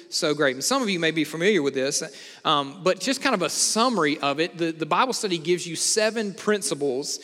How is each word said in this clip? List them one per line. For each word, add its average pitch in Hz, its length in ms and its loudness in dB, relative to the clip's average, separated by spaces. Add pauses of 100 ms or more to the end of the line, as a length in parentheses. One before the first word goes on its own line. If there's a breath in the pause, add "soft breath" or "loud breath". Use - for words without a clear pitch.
so 151 260 0
great. 143 200 2
And 131 80 -8
some 269 200 2
of 220 60 0
you 180 120 0
may 160 100 2
be 160 140 0
familiar 170 380 2
with 135 120 0
this, 135 260 0 (440 loud breath)
um, 147 400 0
but 185 160 2
just 262 220 -2
kind 269 120 2
of 180 80 0
a 151 80 0
summary 190 680 2
of 139 200 0
it, 170 180 -2
the, 165 140 0
the 160 160 -4
Bible 208 260 2
study 180 260 -2
gives 170 280 0
you 165 80 -8
seven 214 580 0
principles 147 920 -2